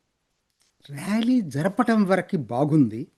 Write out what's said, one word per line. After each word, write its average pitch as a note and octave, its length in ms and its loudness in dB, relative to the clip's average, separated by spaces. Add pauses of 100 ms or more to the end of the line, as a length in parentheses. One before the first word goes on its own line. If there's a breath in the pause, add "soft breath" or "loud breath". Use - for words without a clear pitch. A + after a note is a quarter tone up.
(920)
ర్యాలీ A3+ 480 -2
జరపటం G3 640 0
వరకు F#3 320 -2
బాగుంది C3 720 0 (120)